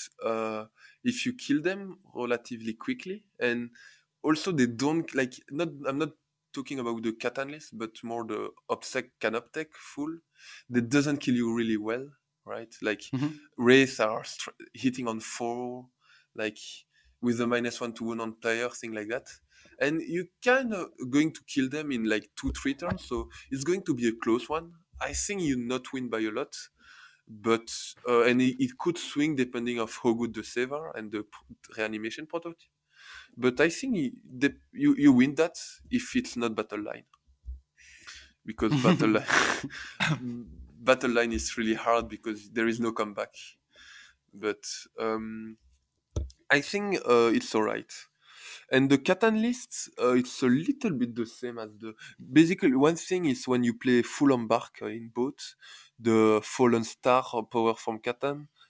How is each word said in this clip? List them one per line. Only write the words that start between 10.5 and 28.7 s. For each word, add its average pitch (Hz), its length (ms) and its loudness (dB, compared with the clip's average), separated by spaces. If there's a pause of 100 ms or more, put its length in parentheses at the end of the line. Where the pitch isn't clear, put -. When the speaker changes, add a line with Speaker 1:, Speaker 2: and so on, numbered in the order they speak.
Speaker 1:
that 120 200 0
doesn't 143 280 2
kill 131 160 0
you 117 220 0
really 113 220 0
well, 113 280 -6 (380)
right? 110 380 -12
Like, 104 180 -2 (140)
Speaker 2:
Mm-hmm. 139 140 -2 (280)
Speaker 1:
Wraiths 131 440 6
are 110 240 0
str-, - 260 -12 (240)
hitting 123 340 -2
on 110 120 -4
four, 123 680 -8 (480)
like, 107 240 -4 (640)
with 120 180 0
a 120 60 0
minus 120 340 -2
one 120 140 -8
to 117 100 -10
wound 117 160 -4
on 113 140 -6
player, 117 340 -2
thing 117 240 -12
like 107 160 -8
that. 123 200 -6 (520)
And 151 220 0
you 175 260 -6 (140)
kinda 247 440 0 (240)
going 147 220 2
to - 120 -16
kill 131 240 -2
them 147 240 -6
in, 113 120 -2
like, 107 320 0
two, 135 160 -4
three 139 220 -2
turns, 180 320 -6
so 117 240 -6 (200)
it's 135 140 -6
going 190 200 0
to 156 100 0
be 120 140 0
a 110 40 2
close 117 360 0
one. 165 240 -4 (280)
I 139 140 -6
think 202 280 -4
you 139 140 2
not 123 360 -4
win 127 180 -4
by 110 100 -2
a 110 100 0
lot, 127 240 -6 (760)
but, 113 420 0 (380)
uh, 120 160 8
and 123 180 6
it, 127 200 2
it 127 160 -2